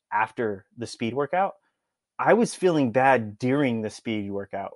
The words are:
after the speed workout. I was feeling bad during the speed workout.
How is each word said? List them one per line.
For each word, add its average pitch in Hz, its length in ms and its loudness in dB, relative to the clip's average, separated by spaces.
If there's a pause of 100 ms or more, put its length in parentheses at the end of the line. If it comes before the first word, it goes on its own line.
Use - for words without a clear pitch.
(120)
after 107 540 -4 (100)
the 117 120 -10
speed 113 260 -6
workout. 175 400 -2 (640)
I 139 160 4
was 226 220 2
feeling 156 360 2
bad 120 460 4
during 127 460 0
the 104 80 -6
speed 107 400 -6
workout. 98 440 -8